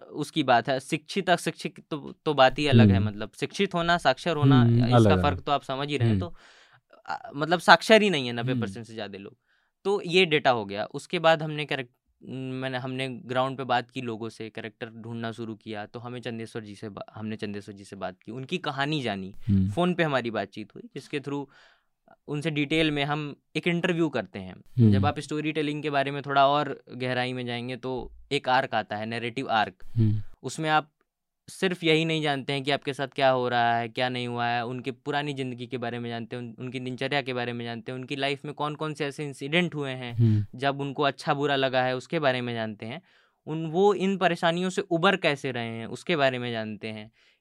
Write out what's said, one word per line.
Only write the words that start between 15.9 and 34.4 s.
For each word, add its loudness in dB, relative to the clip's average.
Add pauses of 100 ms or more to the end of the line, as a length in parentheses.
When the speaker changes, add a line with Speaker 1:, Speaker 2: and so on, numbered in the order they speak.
Speaker 1:
हमें -12
चंदेश्वर -10
जी -16
से -12
बा-, -14
हमने -8
चंदेश्वर -10
जी -18
से -16
बात -8
की, -14
उनकी -6
कहानी -2
जानी। -6 (140)
Speaker 2:
हम्म। 4
Speaker 1:
फ़ोन 2
पे 0
हमारी 0
बातचीत -6
हुई, -18 (120)
जिसके -8
through -6 (840)
उनसे -4
डिटेल 2
में 0
हम -4 (200)
एक -2
इंटरव्यू 0
करते -4
हैं। -12
Speaker 2:
हम्म। 4
Speaker 1:
जब 4
आप 0
स्टोरी -4
टेलिंग -4
के -4
बारे 0
में -6
थोड़ा 4
और 0 (100)
गहराई -2
में -6
जाएंगे -6
तो -8 (200)
एक -2
आर्क 2
आता -2
है, -6
नैरेटिव -6
आर्क। 2 (220)
Speaker 2:
हम्म। 4 (200)
Speaker 1:
उसमें -4
आप 2 (580)
सिर्फ -4
यही 4
नहीं 0
जानते -2
हैं -2
कि -2
आपके 0
साथ -4
क्या 4
हो 2
रहा 2
है, -2
क्या -2
नहीं -4
हुआ -4